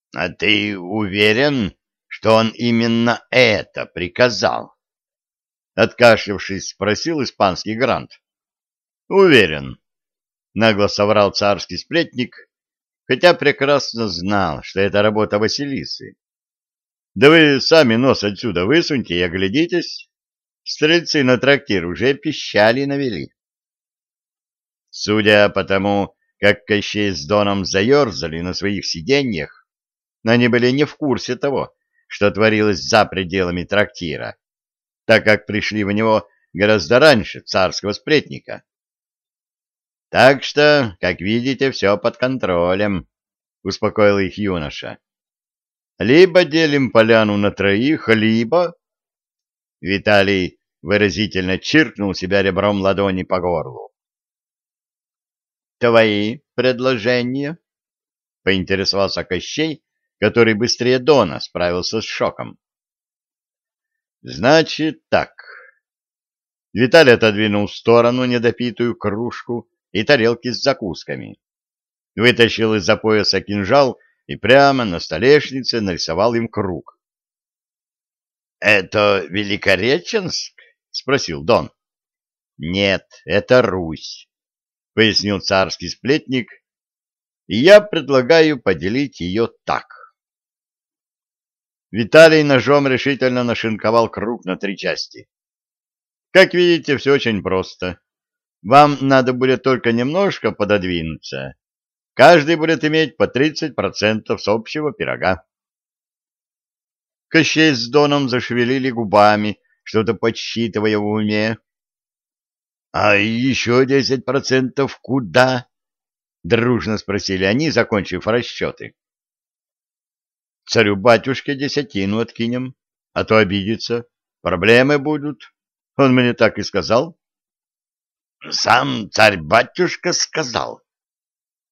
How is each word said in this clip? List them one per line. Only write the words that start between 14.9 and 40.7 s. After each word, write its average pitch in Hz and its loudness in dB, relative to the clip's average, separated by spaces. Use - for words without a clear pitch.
работа 104 0
Василисы. 113 -6
«Да 131 6
вы 151 6
сами 143 4
нос 117 2
отсюда 98 -4
высуньте 143 -2
и 87 0
оглядитесь. 98 -4
Стрельцы 156 0
на 127 4
трактир 110 0
уже 90 0
пищали 123 0
навели». 135 -6
Судя 104 2
по 98 -4
тому, 98 -2
как 101 2
Кощей 104 -2
с 73 -10
Доном 101 -2
заёрзали 98 0
на 87 -6
своих 98 -6
сиденьях, 98 -4
они 120 2
были 120 2
не 139 0
в - -6
курсе 123 -4
того, 127 -4
что 104 -2
творилось 107 2
за 107 2
пределами 90 -4
трактира, 98 -4
так 110 4
как 107 2
пришли 104 -4
в 98 -2
него 110 0
гораздо 104 2
раньше 131 2
царского 95 -4
сплетника. - -4
«Так 127 4
что, 147 2